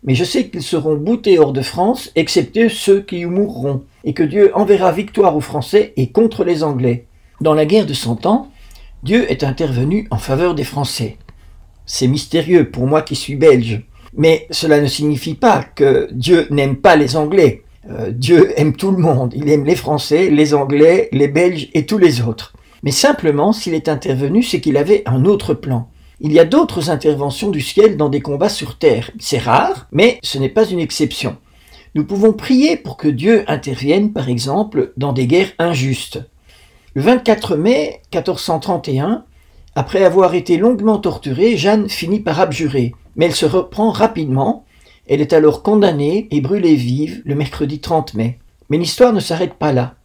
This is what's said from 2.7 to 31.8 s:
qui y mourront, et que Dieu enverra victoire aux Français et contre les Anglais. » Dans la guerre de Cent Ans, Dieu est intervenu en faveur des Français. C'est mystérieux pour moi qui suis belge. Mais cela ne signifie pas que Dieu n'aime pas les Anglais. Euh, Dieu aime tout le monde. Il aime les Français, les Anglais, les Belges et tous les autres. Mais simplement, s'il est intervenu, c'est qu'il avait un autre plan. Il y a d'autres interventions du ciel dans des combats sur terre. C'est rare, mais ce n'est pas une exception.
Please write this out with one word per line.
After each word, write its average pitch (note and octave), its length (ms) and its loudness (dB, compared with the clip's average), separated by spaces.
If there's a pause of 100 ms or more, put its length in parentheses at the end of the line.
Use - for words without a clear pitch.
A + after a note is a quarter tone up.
qui F3+ 180 -10
y E3+ 60 -8
mourront, F3 580 -4 (220)
et D3+ 80 -4
que F3 100 0
Dieu G3 320 4
enverra F#3+ 380 2
victoire G3+ 420 0
aux D3+ 60 -2
Français G3 560 -2
et C3 140 -2
contre A3 340 0
les E3 180 0
Anglais. » B2 420 -2 (360)
Dans D#3 120 2
la D#3 120 2
guerre G3 200 2
de D3 80 -6
Cent A#2 320 -6
Ans, A#3 240 0 (540)
Dieu G#3 260 0
est - 140 -2
intervenu C#3+ 680 -2
en A2 80 -4
faveur D#3+ 380 -2
des C#3+ 80 -4
Français. B2 540 -6 (680)
C'est - 220 -2
mystérieux D3+ 640 0
pour B2+ 160 -4
moi D#3 140 2
qui D3+ 140 -8
suis C#3 200 -10
belge. B2 460 4 (340)
Mais - 360 2
cela D3+ 300 0
ne C#3+ 60 0
signifie D3+ 480 -4
pas A3+ 280 2
que - 480 0
Dieu D3+ 380 2
n'aime C#3 280 0
pas F3+ 180 6
les D3 200 2
Anglais. D#3 480 2 (260)
Euh, G#2+ 220 -8
Dieu C3 480 4
aime D3+ 160 2
tout G3 160 -2
le F#3+ 60 0
monde. C3 380 0
Il D3 140 -2
aime D3 160 2
les E3+ 100 2
Français, D3+ 540 0
les D3 240 4
Anglais, D3 580 4
les C3+ 160 2
Belges D#3 460 0
et D#3 120 0
tous G#3+ 120 -2
les D3+ 240 4
autres. A2+ 320 -6 (300)
Mais C#3+ 80 -2
simplement, E3 640 2
s'il F#3 200 -6
est D#3 160 -2
intervenu, C#3+ 540 -2
c'est - 180 -4
qu'il C#3+ 160 0
avait E3 280 2
un B2+ 200 0
autre - 280 0
plan. A#2+ 360 -6 (320)
Il D3+ 120 -4
y E3 60 8
a E3+ 60 8
d'autres F3+ 440 0
interventions D3 600 -2
du D3+ 120 -4
ciel G3+ 360 2
dans D3 120 0
des C#3+ 120 -2
combats D3 280 -2
sur - 280 -10
terre. A#2+ 420 0
C'est - 180 -4
rare, C3 540 0
mais A3 300 2
ce - 160 -8
n'est C3+ 120 -2
pas A3 180 2
une F3+ 120 -4
exception. - 580 -4 (580)